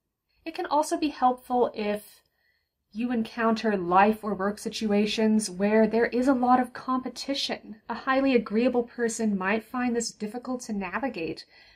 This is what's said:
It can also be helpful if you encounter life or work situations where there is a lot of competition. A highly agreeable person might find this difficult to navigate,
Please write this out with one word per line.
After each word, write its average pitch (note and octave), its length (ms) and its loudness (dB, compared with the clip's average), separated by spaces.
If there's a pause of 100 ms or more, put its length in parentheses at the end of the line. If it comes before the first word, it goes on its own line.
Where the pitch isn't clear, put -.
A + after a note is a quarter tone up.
(440)
It D#4+ 120 -12
can - 100 -6
also D4+ 320 2
be D#4 120 0
helpful B3+ 680 0
if G#3 480 -6 (720)
you A#3+ 160 -4
encounter A3+ 640 0
life F#3+ 480 4
or G#3 120 -4
work G3 240 -2
situations G#3+ 880 0
where G#3 380 4
there A3 180 2
is B3 220 0
a C#4+ 60 4
lot B3 260 4
of B3 140 -4
competition. B3+ 1040 -6 (120)
A A#3 60 -6
highly C4+ 400 2
agreeable A#3 480 2
person A3+ 520 -2
might G3 280 0
find B3 320 -4
this A#3 160 -2
difficult B3 500 -8
to - 120 -8
navigate, G3 720 -6 (300)